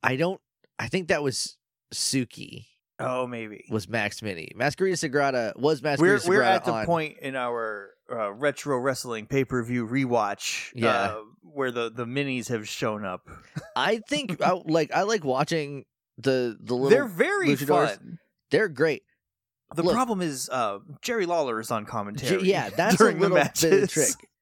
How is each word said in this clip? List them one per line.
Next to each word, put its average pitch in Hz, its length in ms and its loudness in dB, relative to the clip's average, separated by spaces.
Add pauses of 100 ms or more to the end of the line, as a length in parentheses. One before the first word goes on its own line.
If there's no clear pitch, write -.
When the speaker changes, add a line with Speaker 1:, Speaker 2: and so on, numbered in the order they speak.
Speaker 1:
I 131 140 0
don't, 175 240 -2 (380)
I 107 100 -6
think 180 200 -4
that 165 140 2
was - 340 -4 (380)
Suki - 720 -4 (320)
Speaker 2:
Oh, 127 280 -4
maybe. 113 440 -10
Speaker 1:
was 107 180 -4
Max 104 340 -4
Mini. 90 340 -8
Masquerita 147 380 0 (160)
Sagrada 131 480 0
was 139 220 2
Masquerita 143 200 0
Speaker 2:
We're, 190 180 6
Speaker 1:
Sagrada - 100 -2
Speaker 2:
we're 190 140 6
at - 220 4
the - 80 0
Speaker 1:
on 110 140 -2
Speaker 2:
point 160 340 -2
in 135 160 -6
our, 113 540 -4 (200)
uh, 107 220 -4
retro 139 460 0
wrestling 123 480 -4
pay-per-view 123 600 0
rewatch, 117 880 -2
Speaker 1:
Yeah. 117 160 2
Speaker 2:
uh, 117 300 0 (220)
where 143 280 -4
the, 117 200 -4
the 120 140 -6
minis 127 440 -4
have 110 200 -4
shown 107 360 -4
up. 92 240 -8 (220)
<laughs> - 260 -10
Speaker 1:
I 240 220 0 (100)
think, 269 340 -4
I, 156 100 4 (140)
like, 156 260 2
I 160 100 2
like 202 220 -2
watching 143 600 -2 (340)
the, 123 420 2
the 113 140 -4
little 131 160 4
Speaker 2:
They're 269 160 6
very 254 420 0
Speaker 1:
luchadors. 135 480 2
Speaker 2:
fun. 120 220 -16 (320)
Speaker 1:
They're 202 180 2
great. 147 340 0 (720)
Speaker 2:
The 170 80 -2
Speaker 1:
Look. 180 120 4
Speaker 2:
problem 233 260 0
is, 147 320 -4
uh, 107 280 -2 (200)
Jerry 226 240 -2
Lawler 151 340 0
is 110 120 -6
on 107 160 -2
Speaker 1:
Ju-, - 40 -16
Speaker 2:
commentary 117 540 -2
Speaker 1:
yeah, 180 260 2
Speaker 2:
<laughs> - 60 -10
Speaker 1:
that's 190 180 4
a 170 40 2
Speaker 2:
during 196 180 8
the 165 120 2
Speaker 1:
little 180 100 4
bit 143 260 2
of 165 80 6
Speaker 2:
matches. 196 180 4
Speaker 1:
trick. - 380 0 (140)